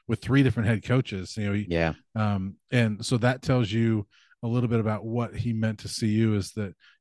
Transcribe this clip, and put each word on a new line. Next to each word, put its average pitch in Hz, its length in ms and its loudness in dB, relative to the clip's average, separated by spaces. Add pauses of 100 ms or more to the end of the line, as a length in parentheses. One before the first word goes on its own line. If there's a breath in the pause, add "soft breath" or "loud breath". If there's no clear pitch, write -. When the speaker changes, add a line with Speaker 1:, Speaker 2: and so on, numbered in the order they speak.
Speaker 1:
with 113 140 -2
three 135 240 4
different 113 240 2
head 110 160 0
coaches. 113 520 -2
You 104 100 -4
know, 101 80 -2
he, 104 140 -2
Speaker 2:
Yeah. 82 260 0 (200)
Speaker 1:
um, 101 420 -2 (140)
and 113 340 2
so 127 140 0
that 127 240 2
tells 123 300 0
you 113 340 2 (360 soft breath)
a 120 60 -4
little 120 200 0
bit 113 120 2
about 107 240 -2
what 113 300 -4
he 120 180 -4
meant 110 280 -2
to - 80 -12
C - 200 -2
U, 110 260 2
is 98 180 -4
that, 101 220 -8 (260 soft breath)